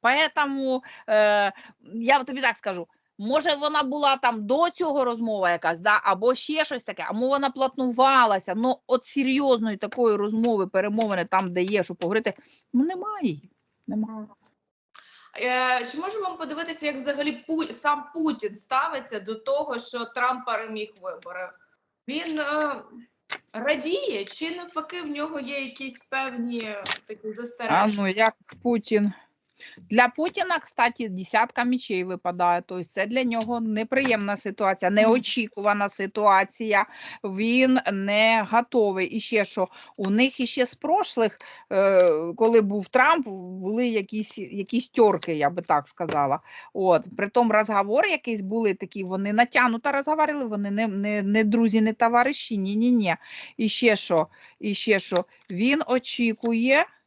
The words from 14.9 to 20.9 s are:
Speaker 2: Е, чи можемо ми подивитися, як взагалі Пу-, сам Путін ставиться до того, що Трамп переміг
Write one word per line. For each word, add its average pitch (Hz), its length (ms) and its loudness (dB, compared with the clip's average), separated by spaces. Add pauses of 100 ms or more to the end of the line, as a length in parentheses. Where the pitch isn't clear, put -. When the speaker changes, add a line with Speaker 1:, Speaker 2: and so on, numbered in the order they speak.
Speaker 2:
Е, 254 500 0
чи 277 60 -10
можемо 381 320 -6
ми 339 80 -10
подивитися, 320 480 -8
як 294 120 -2
взагалі 277 500 -4
Пу-, 320 260 -4
сам 294 300 -2 (100)
Путін 262 420 -4
ставиться 262 640 -4
до 208 160 -10
того, 269 440 -4
що 233 260 -10
Трамп 247 400 -4
переміг 220 560 -6